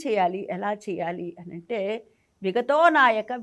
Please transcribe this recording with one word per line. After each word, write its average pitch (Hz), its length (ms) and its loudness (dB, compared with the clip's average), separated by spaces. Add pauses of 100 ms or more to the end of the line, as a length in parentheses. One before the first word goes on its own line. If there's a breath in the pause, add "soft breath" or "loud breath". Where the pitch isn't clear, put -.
చేయాలి, 196 380 0 (140)
ఎలా 202 160 -4 (140)
చేయాలి 175 420 -6 (120)
అని 170 180 -18
అంటే 202 220 -6 (640 soft breath)
విగతో 240 360 0 (200)
నాయక 226 340 4 (120)